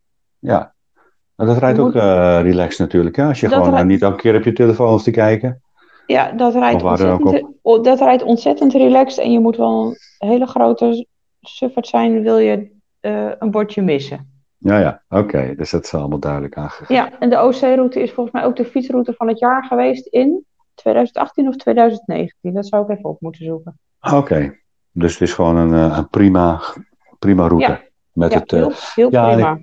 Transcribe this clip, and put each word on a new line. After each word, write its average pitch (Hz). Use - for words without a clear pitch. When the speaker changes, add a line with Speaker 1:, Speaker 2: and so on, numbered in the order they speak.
Speaker 1:
Ja. -
Nou, 110
dat 117
rijdt 127
Speaker 2:
Je 113
Speaker 1:
ook, 123
Speaker 2:
moet 117
Speaker 1:
eh, 90
relaxed 87
natuurlijk, 85
hè? 143
Als 139
je 110
Speaker 2:
Dat 262
Speaker 1:
gewoon, 90
eh, 90
Speaker 2:
rij- 87
Speaker 1:
niet 95
elke 98
keer 110
op 110
je 117
telefoon 117
hoeft 110
te 120
kijken. 113
Speaker 2:
Ja, -
dat 240
rijdt 247
Speaker 1:
Of 87
waar 87
dan 92
ook 90
Speaker 2:
ontzettend, -
Speaker 1:
op. 226
Speaker 2:
o-, -
dat 254
rijdt 254
ontzettend 277
relaxed 262
en 233
je 233
moet 226
wel 226
een 202
hele 247
grote 233
sufferd 254
zijn, 233
wil 226
je, 208
eh, 208
een 220
bordje 208
missen. 143
Speaker 1:
Ja, 101
ja. 85
Oké, 69
dus 78
dat 82
is -
allemaal 73
duidelijk 71
aangegeven. -
Speaker 2:
Ja, -
en 247
de 240
O 247
C-route 262
is 240
volgens 240
mij 254
ook 240
de 240
fietsroute 247
van 226
het 220
jaar 254
geweest 254
in 285
tweeduizend 233
achttien -
of 262
tweeduizend 233
negentien. 175
Dat 202
zou 208
ik 202
even 202
op 156
moeten 160
zoeken. 160
Speaker 1:
Oké, 82
dus 85
het -
is 87
gewoon 85
een, 82
eh, 78
een -
prima, 90
prima 90
route. -
Speaker 2:
Ja. -
Speaker 1:
Met 85
Speaker 2:
Ja, -
Speaker 1:
het, -
eh, -
Speaker 2:
heel, 294
heel 240
Speaker 1:
ja, 117
en 117
Speaker 2:
prima. 156
Speaker 1:
ik, 156